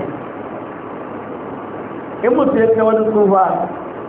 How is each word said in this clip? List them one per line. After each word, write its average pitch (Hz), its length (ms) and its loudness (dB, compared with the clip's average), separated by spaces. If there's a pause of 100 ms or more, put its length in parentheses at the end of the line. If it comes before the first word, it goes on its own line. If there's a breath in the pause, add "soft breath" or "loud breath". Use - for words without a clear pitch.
(2250)
In 247 80 4
mutum - 240 4
ya 220 100 4
kai 220 140 4
wani 220 240 4
tsufa, 202 400 6 (640)